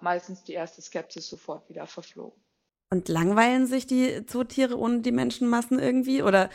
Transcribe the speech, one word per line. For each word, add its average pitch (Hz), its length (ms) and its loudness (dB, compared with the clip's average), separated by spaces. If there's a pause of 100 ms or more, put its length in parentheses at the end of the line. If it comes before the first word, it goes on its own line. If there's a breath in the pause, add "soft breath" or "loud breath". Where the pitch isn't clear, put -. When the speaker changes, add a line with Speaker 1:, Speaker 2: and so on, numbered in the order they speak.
Speaker 1:
meistens 180 420 -6
die - 100 -16
erste 170 280 -10
Skepsis 160 480 -10
sofort 151 400 -14
wieder 160 180 -14
verflogen. - 500 -18 (520)
Speaker 2:
Und 180 180 -2
langweilen 214 580 2
sich 254 220 -2
die 254 380 2
Zootiere 247 520 -2
ohne 240 240 0
die 247 120 -2
Menschenmassen 240 640 0
irgendwie? 262 440 0
Oder 190 320 4